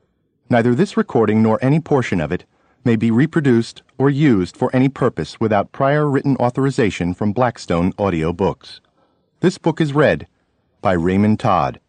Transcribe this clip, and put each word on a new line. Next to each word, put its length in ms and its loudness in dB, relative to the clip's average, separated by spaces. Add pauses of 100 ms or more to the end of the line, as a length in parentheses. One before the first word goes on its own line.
(500)
Neither 240 2
this 220 -2
recording 480 0
nor 180 0
any 200 0
portion 400 -2
of 100 -4
it 140 -6 (400)
may 120 2
be 120 0
reproduced 720 0 (160)
or 120 2
used 480 0
for 180 -2
any 140 2
purpose 500 -4
without 320 0
prior 380 0
written 260 0
authorization 800 -2
from 180 -4
Blackstone 680 -2
Audio 360 -2
Books. 480 -6 (580)
This 180 -2
book 220 -2
is 140 -2
read 340 2 (540)
by 100 0
Raymond 480 2
Todd. 500 -2